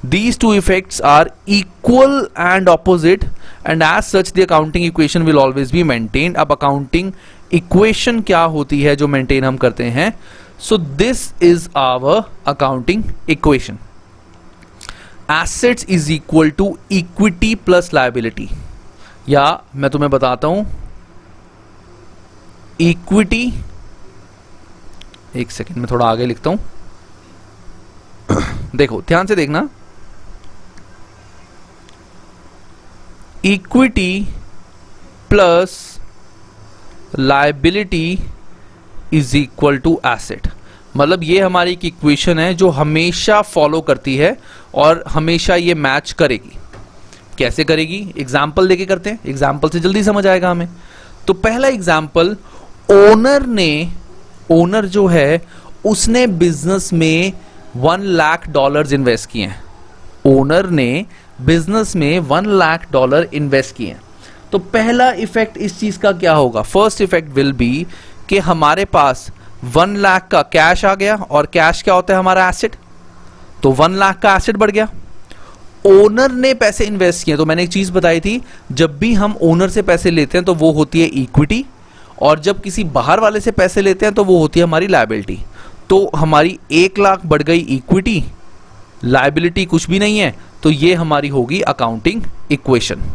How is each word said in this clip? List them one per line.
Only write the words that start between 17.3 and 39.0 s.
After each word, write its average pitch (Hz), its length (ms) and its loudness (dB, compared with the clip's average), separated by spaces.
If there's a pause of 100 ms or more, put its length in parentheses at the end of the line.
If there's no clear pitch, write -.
plus 175 280 2
liability। 117 580 -2 (760)
या 143 320 2 (160)
मैं 139 140 -2
तुम्हें 143 200 -2
बताता 127 380 0
हूं, 202 160 -2 (2250)
equity, 208 720 0 (1800)
एक 123 140 -8
second, - 260 -12
मैं 120 140 -6
थोड़ा 120 160 2
आगे 113 200 0
लिखता 123 240 -4
हूं। 202 80 -2 (2250)
<clears throat> - 20 -6
देखो, 123 260 0
ध्यान 175 240 0
से 208 100 0
देखना, 160 320 -2 (3750)
equity 202 800 0 (1040)
plus 180 420 4 (1500)
liability 147 840 0 (1080)